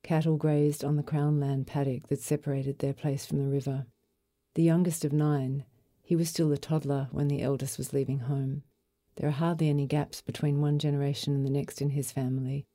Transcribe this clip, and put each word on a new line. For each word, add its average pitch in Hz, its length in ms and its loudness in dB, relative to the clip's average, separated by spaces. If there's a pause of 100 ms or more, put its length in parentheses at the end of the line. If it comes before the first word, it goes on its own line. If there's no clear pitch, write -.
Cattle 160 340 2
grazed 147 480 2
on 147 120 2
the 147 60 0
Crown 147 380 2
land 139 260 0
paddock 139 400 -2
that 143 140 -2
separated 139 580 -2
their 139 160 -2
place 139 320 -4
from 151 120 -2
the 139 120 0
river. 139 360 -2 (680)
The 165 80 2
youngest 165 420 2
of 143 80 0
nine, 143 520 0 (360)
he - 160 0
was 165 120 2
still 156 240 2
a 143 40 2
toddler 139 540 -2
when 143 180 0
the 143 140 0
eldest 135 360 -2
was 131 140 -6
leaving 135 280 0
home. 135 420 -2 (540)
There 143 120 0
are 151 40 2
hardly 160 360 2
any 143 180 2
gaps 143 340 -2
between 143 400 0
one 147 180 2
generation 143 560 0
and 139 100 0
the 135 60 0
next 139 320 -2
in 143 80 2
his 139 220 -4
family. 131 520 -2 (100)